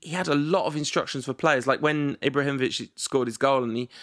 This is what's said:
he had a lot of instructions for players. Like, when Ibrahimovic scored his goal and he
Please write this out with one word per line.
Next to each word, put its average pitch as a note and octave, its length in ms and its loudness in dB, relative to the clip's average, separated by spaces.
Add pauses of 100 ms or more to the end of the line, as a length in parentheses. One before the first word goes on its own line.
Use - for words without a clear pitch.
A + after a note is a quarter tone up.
he - 100 -16
had F3+ 160 -2
a D3 80 2
lot D#3 300 2
of D3+ 100 -2
instructions D3 500 -4
for C3+ 80 -4
players. C3+ 340 2
Like, C3+ 140 2
when D3 360 0
Ibrahimovic C3+ 760 -2
scored B2+ 320 0
his A2 100 -6
goal C3+ 260 2
and A#2 140 -4
he B2 120 -6 (140)